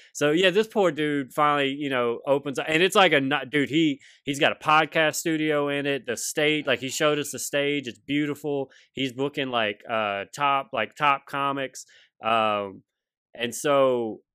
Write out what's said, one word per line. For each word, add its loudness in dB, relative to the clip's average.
So, 0
yeah, 4
this 2
poor 2
dude -4
finally, 2
you -6
know, 0
opens -2
up. -6
And 2
it's 2
like 6
a 4
nu-, -2
dude, 0
he, 0
he's -6
got 4
a -4
podcast 2
studio 0
in -4
it, -4
the -4
state. 0
Like, 0
he -8
showed 0
us -6
the -10
stage. -2
It's -12
beautiful. -4
He's -4
booking, -4
like, -2
uh, -2
top, 0
like, -2
top 0
comics. -4
Um, 0
and -6
so, 2